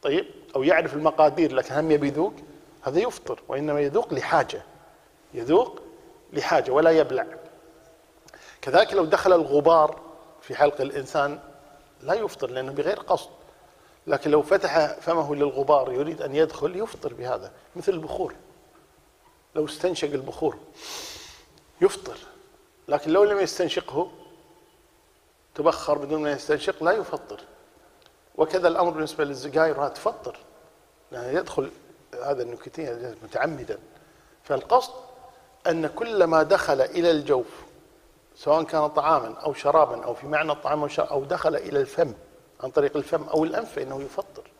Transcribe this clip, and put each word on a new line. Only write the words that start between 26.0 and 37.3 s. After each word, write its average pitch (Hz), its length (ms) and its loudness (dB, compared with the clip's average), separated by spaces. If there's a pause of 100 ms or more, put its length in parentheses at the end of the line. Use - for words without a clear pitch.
ما 147 100 -2
يستنشق 151 500 -4
لا 170 100 2
يفطر. 160 480 -6 (960)
وكذا 165 320 2
الأمر 175 220 2
بالنسبة 156 340 -4
للسجاير، 143 560 0
لا 143 80 0
تفطر - 480 -6 (760)
لأنه 127 260 -4
يدخل - 320 -4 (540)
هذا 139 180 -2
النيكوتين 120 800 -10
متعمدًا. 123 560 -4 (680)
فالقصد 147 480 0 (760)
أن 165 200 0
كل 214 380 2
ما 160 180 4
دخل 156 380 2
إلى 170 300 2
الجوف 143 360 2 (880)